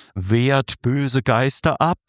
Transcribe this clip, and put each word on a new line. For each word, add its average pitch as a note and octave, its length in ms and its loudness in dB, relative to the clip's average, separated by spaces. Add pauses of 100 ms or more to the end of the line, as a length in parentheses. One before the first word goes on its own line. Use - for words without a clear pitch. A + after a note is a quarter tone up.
(140)
wehrt A#2 680 0
böse C3 420 0
Geister C3 560 0
ab E3+ 180 0 (120)